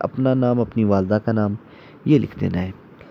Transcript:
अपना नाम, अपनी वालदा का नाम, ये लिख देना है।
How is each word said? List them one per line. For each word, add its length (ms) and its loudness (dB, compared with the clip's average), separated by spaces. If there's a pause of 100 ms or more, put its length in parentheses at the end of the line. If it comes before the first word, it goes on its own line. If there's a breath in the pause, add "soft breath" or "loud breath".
अपना 320 0
नाम, 260 2
अपनी 260 -2
वालदा 320 2
का 140 -2
नाम, 240 0 (500 loud breath)
ये 120 4
लिख 200 -4
देना 200 -2
है। 140 -4 (380 loud breath)